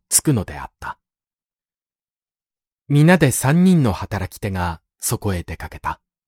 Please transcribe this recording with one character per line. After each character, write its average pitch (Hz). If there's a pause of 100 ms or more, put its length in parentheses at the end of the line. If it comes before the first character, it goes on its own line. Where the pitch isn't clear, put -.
つ -
く 151
の 110
で 147
あ 131
っ -
た。 - (2000)
皆 160
で 143
三 156
人 180
の 107
働 92
き -
手 104
が 87 (180)
そ -
こ 101
へ 85
出 -
か -
け -
た。 - (260)